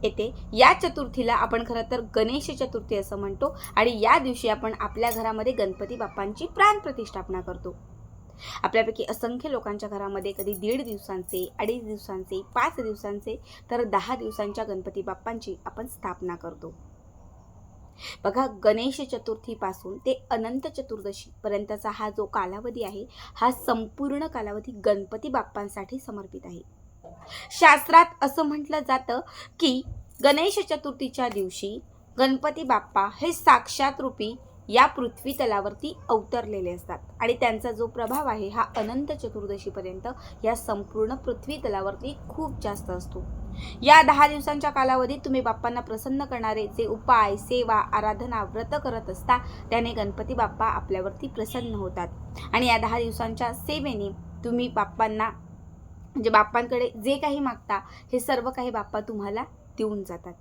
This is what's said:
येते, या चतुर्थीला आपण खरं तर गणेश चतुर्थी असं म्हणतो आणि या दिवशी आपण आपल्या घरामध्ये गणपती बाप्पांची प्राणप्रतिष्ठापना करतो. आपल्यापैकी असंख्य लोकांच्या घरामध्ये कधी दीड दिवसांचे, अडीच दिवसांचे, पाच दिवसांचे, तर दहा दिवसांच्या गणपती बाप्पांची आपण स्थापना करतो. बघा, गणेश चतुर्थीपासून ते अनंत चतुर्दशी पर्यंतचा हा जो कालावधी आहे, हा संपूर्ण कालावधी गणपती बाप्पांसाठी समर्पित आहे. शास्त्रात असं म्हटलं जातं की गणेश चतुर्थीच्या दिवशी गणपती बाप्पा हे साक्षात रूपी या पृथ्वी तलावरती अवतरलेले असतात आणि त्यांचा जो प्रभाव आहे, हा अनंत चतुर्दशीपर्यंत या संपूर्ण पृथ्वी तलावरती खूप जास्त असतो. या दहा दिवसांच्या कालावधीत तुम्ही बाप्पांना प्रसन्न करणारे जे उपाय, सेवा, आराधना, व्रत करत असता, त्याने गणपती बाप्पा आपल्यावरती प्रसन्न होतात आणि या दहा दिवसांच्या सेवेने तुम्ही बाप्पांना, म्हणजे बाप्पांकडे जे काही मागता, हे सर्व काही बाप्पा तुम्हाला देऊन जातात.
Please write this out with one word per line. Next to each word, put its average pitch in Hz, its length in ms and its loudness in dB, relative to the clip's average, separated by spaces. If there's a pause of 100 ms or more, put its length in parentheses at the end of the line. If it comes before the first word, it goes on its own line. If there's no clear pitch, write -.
येते, 220 300 -2 (200)
या 254 200 10
चतुर्थीला 262 600 0
आपण 226 340 2
खरं 226 140 -4 (100)
तर 247 100 -2 (140)
गणेश 247 360 2
चतुर्थी 254 440 -4
असं 196 240 -4
म्हणतो 202 380 -2 (180)
आणि 220 260 4
या 226 180 8
दिवशी 254 280 -2
आपण 220 320 0
आपल्या 233 320 -2
घरामध्ये 220 420 -2
गणपती 202 420 -2
बाप्पांची 214 500 -6
प्राणप्रतिष्ठापना 262 960 2
करतो. 180 340 -10 (880)
आपल्यापैकी 220 460 2
असंख्य 247 420 -4
लोकांच्या 208 380 -4
घरामध्ये 196 420 -4
कधी 196 220 -2
दीड 220 300 0
दिवसांचे, 190 680 -6 (100)
अडीच 233 240 -2
दिवसांचे, 196 580 -8 (140)
पाच 269 180 2 (100)
दिवसांचे, 208 580 -8 (300)
तर 240 120 0
दहा 208 320 0
दिवसांच्या 220 480 -6
गणपती 196 380 -6
बाप्पांची 196 540 -8 (100)
आपण 226 220 -10
स्थापना 180 480 -8
करतो. 165 380 -12 (1500)
बघा, 240 240 2 (160)
गणेश 233 380 2
चतुर्थीपासून 220 960 -8
ते 262 340 -2
अनंत 233 360 -2
चतुर्दशी 208 640 -10 (120)
पर्यंतचा 208 460 -4
हा 214 200 -4
जो 208 160 -4
कालावधी 220 580 -4
आहे, 202 220 -8 (300)
हा 240 160 4
संपूर्ण 262 760 -2
कालावधी 214 440 -8
गणपती 208 580 0
बाप्पांसाठी 214 680 -6
समर्पित 196 460 -12
आहे. 175 160 -14 (880)
शास्त्रात 330 540 10 (160)
असं 277 220 2
म्हटलं 302 360 -2
जातं 262 400 0 (400)
की 262 220 4 (420)
गणेश 311 360 6 (100)
चतुर्थीच्या 262 600 -4
दिवशी 202 500 -6 (400)
गणपती 269 440 2
बाप्पा 208 460 2 (120)
हे 330 120 0
साक्षात - 680 4
रूपी 247 360 -4 (340)
या 240 160 8
पृथ्वी 254 460 -4
तलावरती 214 640 -2 (120)
अवतरलेले 208 640 0
असतात 175 280 -10 (220)
आणि 233 120 2
त्यांचा 233 380 0
जो 226 160 -2
प्रभाव 247 400 -2
आहे, 214 220 -4
हा 220 140 -2 (140)
अनंत 247 340 -2
चतुर्दशीपर्यंत 196 960 -8 (360)
या 226 120 2
संपूर्ण 220 600 -2
पृथ्वी 262 420 -6
तलावरती 196 600 -4 (120)
खूप 311 220 -6 (100)
जास्त 202 280 -6
असतो. 180 340 -8 (580)
या 294 200 12
दहा 285 260 8
दिवसांच्या 294 420 0
कालावधीत 262 560 2
तुम्ही 262 160 2
बाप्पांना 240 380 -2
प्रसन्न 262 460 -4
करणारे 220 420 -2
जे 226 180 -2
उपाय, 220 500 6
सेवा, 226 400 0
आराधना, 214 680 0
व्रत 220 400 -4
करत 233 260 -4
असता, 247 280 2
त्याने 233 560 -2
गणपती 214 400 -4
बाप्पा 220 320 0
आपल्यावरती 196 640 -2
प्रसन्न 233 480 -6
होतात 180 320 -4 (460)
आणि 240 140 4
या 233 100 6
दहा 226 220 2
दिवसांच्या 226 540 -2
सेवेने 254 560 -4 (360)
तुम्ही 240 220 0
बाप्पांना, 220 600 0 (720)
म्हणजे 226 300 -2
बाप्पांकडे 240 600 4
जे 233 280 0
काही 285 220 0
मागता, 226 420 -2 (320)
हे 254 60 4
सर्व 254 300 0
काही 254 200 -4
बाप्पा 214 300 -4
तुम्हाला 208 440 -4 (340)
देऊन 208 260 -2
जातात. 175 380 -12